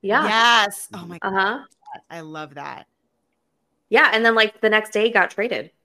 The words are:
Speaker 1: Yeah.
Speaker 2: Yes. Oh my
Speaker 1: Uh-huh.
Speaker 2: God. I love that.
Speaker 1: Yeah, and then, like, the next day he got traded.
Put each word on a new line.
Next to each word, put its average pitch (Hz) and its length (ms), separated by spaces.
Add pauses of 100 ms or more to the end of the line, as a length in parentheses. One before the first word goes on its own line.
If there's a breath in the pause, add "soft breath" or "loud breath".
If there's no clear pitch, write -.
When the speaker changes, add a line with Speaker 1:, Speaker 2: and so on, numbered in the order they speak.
Speaker 1:
Yeah. 247 240
Speaker 2:
Yes. 226 640
Oh 175 140
my 175 160
Speaker 1:
Uh-huh. 196 120 (220)
Speaker 2:
God. 277 80 (460)
I 165 100
love 156 340
that. 139 300 (1040)
Speaker 1:
Yeah, 247 240
and 220 100
then, 226 120
like, 220 260
the 220 80
next 214 220
day 208 140
he 226 40
got 202 220
traded. 202 400 (140)